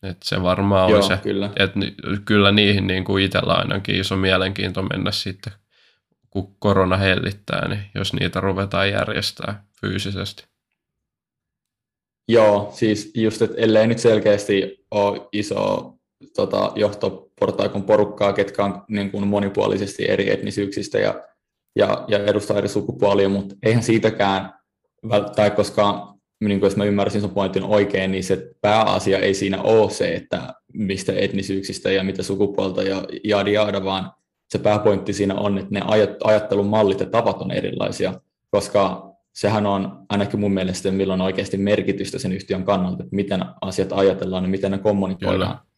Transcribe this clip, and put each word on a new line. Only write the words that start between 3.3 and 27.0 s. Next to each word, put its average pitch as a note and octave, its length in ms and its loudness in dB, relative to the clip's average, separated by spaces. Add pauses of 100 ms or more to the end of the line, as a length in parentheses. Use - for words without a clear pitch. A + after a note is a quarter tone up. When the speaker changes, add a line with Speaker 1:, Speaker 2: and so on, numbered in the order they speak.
Speaker 1:
ainakin G2 420 0
iso F#2+ 200 -2
mielenkiinto F#2+ 680 0
mennä F#2+ 280 -4
sitten, - 420 -8 (760)
kun - 300 -8
korona F#2+ 380 2
hellittää, F#2+ 680 0
niin G2+ 140 -4 (140)
jos G2 180 -4
niitä F#2 280 -2
ruvetaan G2 480 0
järjestää G#2 760 -4 (180)
fyysisesti. G2 640 -6 (1800)
Speaker 2:
Joo, G#2+ 460 6
siis G#2+ 420 0
just, A2 260 0
et A2 160 0
ellei A2 300 4
nyt A2+ 120 0
selkeästi G#2 920 2
oo G2+ 400 0
iso, G2+ 600 -4 (420)
tota, G2+ 400 0
johtoportaikon G2+ 1080 -2
porukkaa, G2+ 500 2
ketkä G2+ 320 0
on, F#2+ 220 -6
niin G2+ 240 -4
kuin, G2+ 160 -2
monipuolisesti G2+ 840 0
eri G2 220 0
etnisyyksistä G2+ 680 -4
ja, - 240 -2 (520)
ja, G2+ 320 2
ja G#2 160 0
edustaa G#2 340 0
eri G2+ 100 0
sukupuolia, G2+ 640 0
mut G2 240 -2 (100)
eihän A2 200 4
siitäkään G2+ 680 0 (560)
vält-, G#2 260 0
tai G#2 160 4
koska, G2+ 640 0 (300)
niin G2+ 160 2
kuin, G2 80 4
jos F#2+ 100 2
mä G#2 80 2
ymmärsin G2+ 360 0